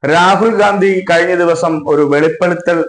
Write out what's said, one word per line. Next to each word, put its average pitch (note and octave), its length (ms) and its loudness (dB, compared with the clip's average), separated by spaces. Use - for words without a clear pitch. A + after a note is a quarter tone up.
രാഹുൽ F3+ 400 2
ഗാന്ധി G3 640 0
കഴിഞ്ഞ F3 240 2
ദിവസം E3 520 -2
ഒരു D3+ 140 2
വെളിപ്പെടുത്തൽ D#3+ 880 0